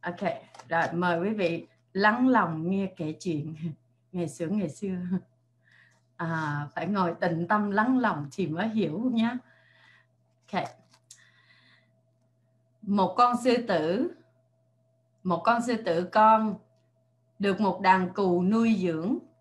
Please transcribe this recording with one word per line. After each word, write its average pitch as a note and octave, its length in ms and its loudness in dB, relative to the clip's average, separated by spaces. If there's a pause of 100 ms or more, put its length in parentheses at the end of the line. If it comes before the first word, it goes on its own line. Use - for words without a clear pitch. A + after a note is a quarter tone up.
Ok, F3 160 -8 (480)
rồi E3 140 0 (100)
mời E3+ 280 0
quý G3 140 -2
vị E3+ 320 -2 (260)
lắng A3 360 2
lòng E3+ 420 2
nghe G3 260 -2
kể D#3 240 -6
chuyện D3+ 340 -4 (300)
<laughs> - 280 -20
ngày F3 160 -4
xưa, - 180 -8
ngày F#3+ 220 -2
xưa. F#3 280 -6 (1200)
À, D#3 580 -4
phải E3 120 -4
ngồi F3+ 340 0
tĩnh E3+ 280 0
tâm G#3 220 2
lắng A#3 280 2
lòng E3 340 -2
thì F#3 140 -4
mới E3+ 220 -2
hiểu G#3+ 440 -2
nhá. A3+ 260 2 (1120)
Ok. F#3+ 100 0 (2250)
Một G3 340 0
con A#3+ 280 4
sư A#3+ 240 2
tử, F#3 420 0 (1120)
một F3 220 -2
con A#3 180 2
sư A#3 220 -2
tử F3+ 280 -2
con A3 420 4 (840)
được G3 220 0
một F#3+ 200 0
đàn F#3 320 4
cừu F3+ 300 0
nuôi A3 380 2
dưỡng. F3+ 380 -2 (220)